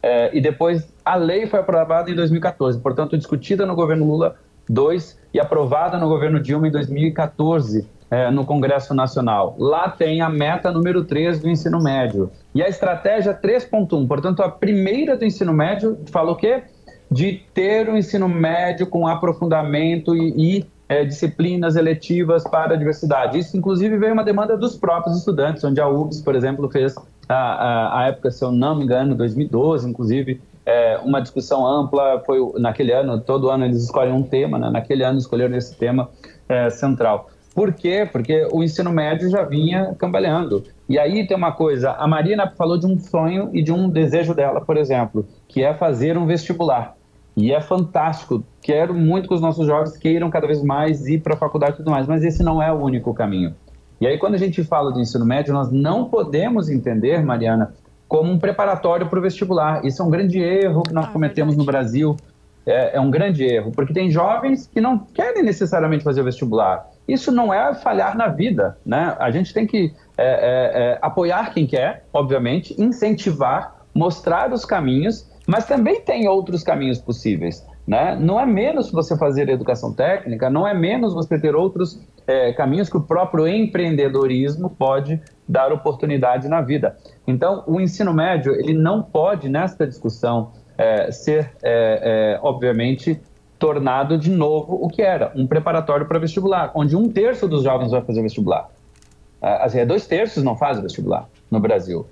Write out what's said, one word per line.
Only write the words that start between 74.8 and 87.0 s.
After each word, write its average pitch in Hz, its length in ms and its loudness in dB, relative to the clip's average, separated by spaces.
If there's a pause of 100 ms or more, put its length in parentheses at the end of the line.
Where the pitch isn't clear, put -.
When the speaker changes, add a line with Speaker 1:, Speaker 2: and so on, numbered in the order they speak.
Speaker 1:
mas 214 180 0
também 285 380 0
tem 233 260 0
outros 190 340 0
caminhos 135 360 -2
possíveis, 87 680 -4 (200)
né? 151 340 0
Não 180 180 2
é 269 60 2
menos 247 460 0
você 165 260 -2
fazer 143 320 0
educação 123 420 -2
técnica, 127 600 -2
não 165 180 0
é 208 60 -2
menos 196 400 0
você 160 260 -2
ter 151 160 2
outros, 180 420 -2 (280)
é, 127 260 2
caminhos 151 380 0
que - 80 0
o - 20 2
próprio 175 480 0
empreendedorismo 143 1200 0
pode 139 500 -2 (300)
dar 139 240 2
oportunidade 139 760 0
na 165 120 2
vida. 135 380 -2 (280)